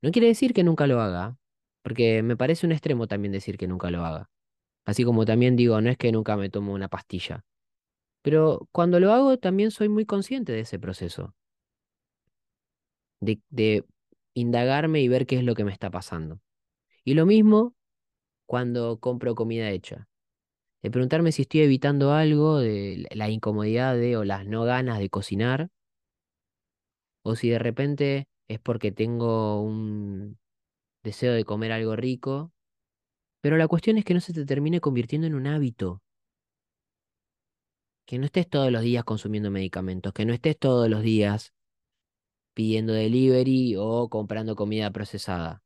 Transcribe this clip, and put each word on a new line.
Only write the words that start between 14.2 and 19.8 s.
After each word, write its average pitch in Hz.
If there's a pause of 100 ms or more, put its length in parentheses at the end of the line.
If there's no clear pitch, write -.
indagarme 127
y 127
ver 127
qué 131
es 127
lo 117
que 104
me 98
está 98
pasando. 87 (600)
Y 131
lo 160
mismo 214 (680)
cuando 120
compro 123
comida 113
hecha. - (760)